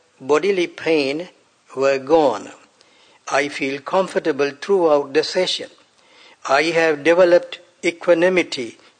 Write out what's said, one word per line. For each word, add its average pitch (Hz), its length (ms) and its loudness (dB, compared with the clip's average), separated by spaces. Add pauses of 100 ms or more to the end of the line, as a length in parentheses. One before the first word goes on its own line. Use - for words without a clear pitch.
(200)
bodily 165 460 0
pain 160 640 -4 (460)
were 135 240 0
gone. 131 500 0 (800)
I 143 180 -2
feel 143 320 -6
comfortable 165 720 -2
throughout 151 600 0
the 151 100 2
session. - 460 -4 (800)
I 143 160 2
have 160 400 0
developed 175 560 4 (240)
equanimity 170 920 0 (220)